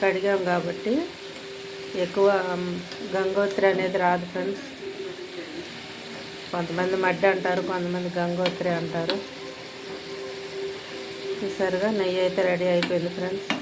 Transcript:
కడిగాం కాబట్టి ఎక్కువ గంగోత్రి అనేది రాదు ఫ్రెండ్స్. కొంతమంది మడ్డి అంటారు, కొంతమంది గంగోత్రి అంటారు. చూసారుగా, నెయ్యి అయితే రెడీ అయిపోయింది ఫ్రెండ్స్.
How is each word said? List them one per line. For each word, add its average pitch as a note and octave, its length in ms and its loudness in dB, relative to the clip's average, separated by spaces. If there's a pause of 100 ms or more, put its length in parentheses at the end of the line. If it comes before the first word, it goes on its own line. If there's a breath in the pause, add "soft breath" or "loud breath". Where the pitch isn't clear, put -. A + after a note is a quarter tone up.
కడిగాం F#3+ 360 4 (120)
కాబట్టి F3 440 0 (1080)
ఎక్కువ G3 240 4 (840)
గంగోత్రి G3 560 2
అనేది F#3+ 320 2
రాదు F3 300 4
ఫ్రెండ్స్. G3 340 -4 (1900)
కొంతమంది F3 520 0
మడ్డి F3+ 260 4
అంటారు, F#3 400 4
కొంతమంది F3+ 480 0
గంగోత్రి F3 520 2 (100)
అంటారు. E3+ 360 -2 (2250)
చూసారుగా, F#3+ 500 0 (100)
నెయ్యి F#3 260 2
అయితే F#3 240 2
రెడీ F3+ 240 2
అయిపోయింది F3 420 2
ఫ్రెండ్స్. F#3+ 320 -4 (140)